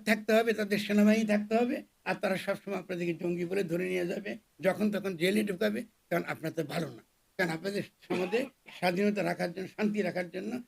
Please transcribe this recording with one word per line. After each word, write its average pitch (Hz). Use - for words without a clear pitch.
থাকতে 214
হবে, 226
তাদের 208
সেনাবাহিনী 208
থাকতে 208
হবে, 247
আর 185
তারা 190
সবসময় 196
আপনাদেরকে 175
জঙ্গি 175
বলে 190
ধরে 175
নিয়ে 180
যাবে, 196
যখন 185
তখন 190
জেলে 196
ঢুকাবে, 208
কারণ 170
আপনারা 156
তো 160
ভালো 156
না। 120
কারণ 180
আপনাদের 185
সমাজে 185
স্বাধীনতা 196
রাখার 175
জন্য, 190
শান্তি 208
রাখার 175
জন্য 214